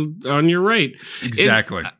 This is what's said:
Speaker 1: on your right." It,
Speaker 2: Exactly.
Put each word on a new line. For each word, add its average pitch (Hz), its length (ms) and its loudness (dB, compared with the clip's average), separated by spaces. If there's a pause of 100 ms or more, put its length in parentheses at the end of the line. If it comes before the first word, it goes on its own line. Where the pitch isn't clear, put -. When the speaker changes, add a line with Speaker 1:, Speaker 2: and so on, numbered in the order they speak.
(260)
Speaker 1:
on 147 220 2
your 175 140 2
right." 202 300 2 (300)
It, 123 60 -6
Speaker 2:
Exactly. 110 560 2 (160)